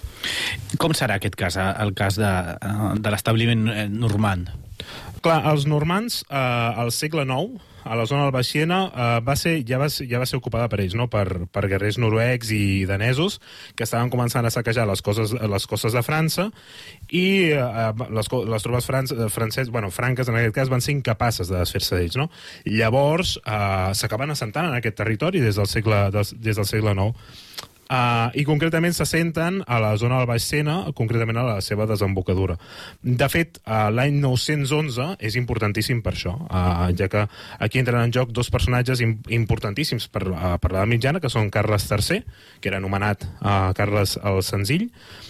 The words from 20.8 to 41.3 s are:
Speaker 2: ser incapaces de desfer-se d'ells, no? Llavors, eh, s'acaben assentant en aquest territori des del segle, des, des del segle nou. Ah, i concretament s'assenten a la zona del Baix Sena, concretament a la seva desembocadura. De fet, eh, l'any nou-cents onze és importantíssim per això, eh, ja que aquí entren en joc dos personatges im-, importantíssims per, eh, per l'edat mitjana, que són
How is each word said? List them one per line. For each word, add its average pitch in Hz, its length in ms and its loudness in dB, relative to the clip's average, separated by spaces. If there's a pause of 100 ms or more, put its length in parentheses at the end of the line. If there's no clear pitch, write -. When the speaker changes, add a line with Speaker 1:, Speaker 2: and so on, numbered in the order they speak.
Speaker 2:
ser 147 80 0
incapaces 117 560 0
de 92 80 0
desfer-se 90 400 0
d'ells, 87 240 0
no? 160 80 -2 (360)
Llavors, 135 800 2
eh, 98 520 0
s'acaben 117 320 -2
assentant 147 400 -4
en 123 80 -2
aquest 113 240 -2
territori 147 400 0
des 107 160 2
del 101 120 0
segle, 104 440 2
des, 104 240 0
des 110 240 -2
del 98 80 -2
segle 107 240 2
nou. 101 220 2 (760)
Ah, 120 480 2
i 147 80 0
concretament 165 480 2
s'assenten 165 600 0 (100)
a 120 160 0
la 107 60 2 (100)
zona 123 220 2
del 120 80 2
Baix 117 180 0
Sena, 151 300 0 (180)
concretament 113 400 0
a 117 80 0
la 117 160 0
seva 104 300 -2
desembocadura. 95 680 0 (480)
De 127 240 2
fet, 165 380 0
eh, 110 140 0 (120)
l'any 139 320 2
nou-cents 135 480 0
onze 147 380 0 (100)
és 104 160 -4
importantíssim 113 640 0
per 92 140 -2
això, - 180 -4 (160)
eh, 90 480 2
ja 95 160 0
que 104 140 2 (340)
aquí 113 220 0
entren 120 180 2
en 117 160 2
joc 123 160 0
dos 120 180 -2
personatges 123 540 2
im-, 113 140 2 (100)
importantíssims 110 800 -2
per, 101 160 -6
eh, 90 400 0
per - 80 2
l'edat 95 160 2
mitjana, 131 320 2
que 151 80 -2
són 107 240 0